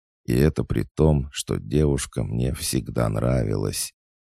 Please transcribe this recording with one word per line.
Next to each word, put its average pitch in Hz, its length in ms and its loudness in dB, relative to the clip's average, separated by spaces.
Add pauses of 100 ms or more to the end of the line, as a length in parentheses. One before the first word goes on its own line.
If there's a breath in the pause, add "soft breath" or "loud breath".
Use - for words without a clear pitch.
(260)
И 58 80 0
это 65 300 4
при 55 200 -2
том, 73 480 2
что - 260 -4
девушка 65 680 0
мне 58 300 -2
всегда 55 560 -2
нравилась. 52 840 -2 (380)